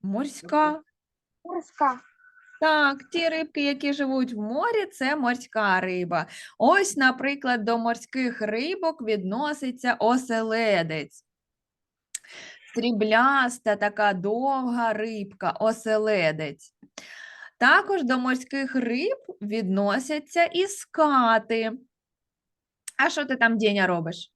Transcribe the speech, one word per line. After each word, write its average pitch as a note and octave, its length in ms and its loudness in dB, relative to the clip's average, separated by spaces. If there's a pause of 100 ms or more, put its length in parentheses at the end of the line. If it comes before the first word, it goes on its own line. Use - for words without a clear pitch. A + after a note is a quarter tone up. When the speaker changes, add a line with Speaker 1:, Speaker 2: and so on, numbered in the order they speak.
Speaker 1:
Морська. D4+ 760 0 (640)
Speaker 2:
Морська. D#4 560 -2 (600)
Speaker 1:
Так, D4+ 380 4 (140)
ті E4+ 160 0
рибки, D#4+ 360 -2
які C#4+ 280 0
живуть C4 400 0
в G#3+ 80 -8
морі, F4+ 460 0
це C4+ 300 -2
морська A3+ 640 0
риба. F3+ 460 -2 (320)
Ось, F4+ 380 4
наприклад, C4 680 0
до A#3 140 2
морських A#3 640 -4
рибок D#4+ 600 -4
відноситься B3 920 -2
оселедець. A3 1300 0 (1500)
Срібляста, A#3 1000 2
така G#3 360 0
довга A#3 800 -2
рибка, G#3+ 580 -6
оселедець. G#3 1200 -2 (840)
Також F4+ 460 4
до B3+ 140 2
морських B3+ 560 -4
риб C4 440 0 (240)
відносяться A3 1000 0
і F4 220 0
скати. A3+ 1040 2 (1200)
А C#4 140 2
що D4 140 -4
ти C4 120 -4
там, A3+ 220 4
Деня, G3+ 280 2
робиш? E3+ 500 -4